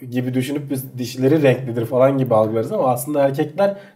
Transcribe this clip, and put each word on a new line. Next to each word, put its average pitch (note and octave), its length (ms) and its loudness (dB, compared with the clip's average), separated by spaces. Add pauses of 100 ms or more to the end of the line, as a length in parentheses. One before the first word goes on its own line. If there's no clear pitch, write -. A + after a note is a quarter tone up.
(100)
gibi B2 240 -2
düşünüp C#3 360 -4
biz B2+ 280 -8
dişileri C3 440 2
renklidir A#2+ 440 2
falan C3+ 320 2
gibi A#2+ 160 0
algılarız A2 380 0
ama F3+ 180 0
aslında C#3 320 -2
erkekler D3+ 540 0 (200)